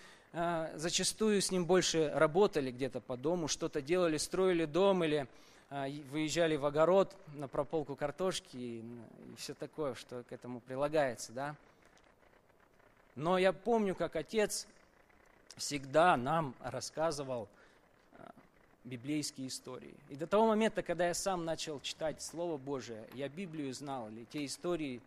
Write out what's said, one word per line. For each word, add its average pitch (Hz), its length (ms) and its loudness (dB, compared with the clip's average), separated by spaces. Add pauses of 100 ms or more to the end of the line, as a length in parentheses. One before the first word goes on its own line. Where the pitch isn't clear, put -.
(340)
а, 165 420 -2
зачастую 185 680 2
с - 80 -2
ним 180 160 0
больше 165 480 4
работали 156 560 4
где-то 123 320 -4
по 123 160 -8
дому, 156 300 0
что-то 151 340 -2
делали, 165 360 2
строили 185 480 2
дом 180 380 4
или, 147 240 2 (440)
а, 139 160 -4
и 147 160 -8
выезжали 156 520 2
в 139 100 0
огород 160 500 6 (200)
на 139 120 -6
прополку 143 480 -2
картошки 151 600 -4
и, 120 240 -8
и 117 580 -16
всё - 160 -10
такое, 143 400 -6
что 123 300 -12
к - 80 -20
этому 123 300 -10
прилагается, 135 720 0
да. 143 220 -6 (1600)
Но 170 220 2
я 185 160 6
помню, 208 400 0
как - 220 -4
отец 202 500 0 (920)
всегда 143 600 4
нам 139 440 0
рассказывал, 131 840 -4 (720)
а, - 140 -18 (520)
библейские 131 680 -6
истории. - 440 -12 (160)
И 143 60 -12
до 151 100 -6
того 214 220 6
момента, 214 340 4
когда 175 260 0
я 175 60 0
сам 175 320 -2
начал 156 360 -4
читать - 420 -4
Слово 165 340 -4
Божие, 120 560 -6
я 135 160 -6
Библию 156 460 -6
знал 131 340 -6
или 113 160 -12
те 147 200 -6
истории 143 600 -4